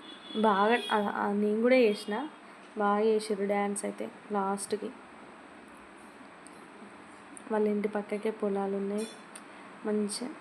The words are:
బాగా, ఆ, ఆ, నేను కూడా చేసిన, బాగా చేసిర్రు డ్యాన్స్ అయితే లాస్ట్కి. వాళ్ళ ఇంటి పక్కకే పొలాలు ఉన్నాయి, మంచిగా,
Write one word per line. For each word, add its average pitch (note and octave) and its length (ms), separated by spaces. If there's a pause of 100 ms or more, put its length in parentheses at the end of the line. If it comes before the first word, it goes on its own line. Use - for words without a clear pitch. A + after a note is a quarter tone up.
(400)
బాగా, G#3+ 380 (140)
ఆ, G#3 340
ఆ, G3+ 60
నేను G#3 300
కూడా B3 140
చేసిన, A3 520 (500)
బాగా G#3 260
చేసిర్రు G#3+ 420
డ్యాన్స్ G3+ 380
అయితే G#3 260 (220)
లాస్ట్కి. G3+ 580 (2500)
వాళ్ళ G#3+ 160
ఇంటి G#3 200
పక్కకే G#3 420
పొలాలు G3 460
ఉన్నాయి, G3+ 320 (800)
మంచిగా, G#3+ 440 (100)